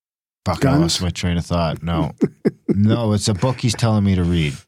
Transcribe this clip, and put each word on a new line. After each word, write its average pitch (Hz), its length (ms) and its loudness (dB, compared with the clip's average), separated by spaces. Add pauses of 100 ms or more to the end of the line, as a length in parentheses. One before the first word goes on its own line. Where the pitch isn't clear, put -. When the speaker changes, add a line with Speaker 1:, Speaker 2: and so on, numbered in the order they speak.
(460)
Speaker 1:
fuck, 87 120 -2
I - 40 -4
Speaker 2:
Guns? 139 200 4
Speaker 1:
lost 165 200 0
my 87 80 -2
train 85 280 -2
of 82 80 -4
thought. 82 380 -2
No. 82 320 -2
Speaker 2:
<laughs> - 60 -4 (540)
Speaker 1:
No, 107 380 2
it's 104 140 0
a 110 60 0
book 127 260 -2
he's 113 140 0
telling 110 320 0
me 98 100 2
to 90 80 0
read, 82 300 0 (140)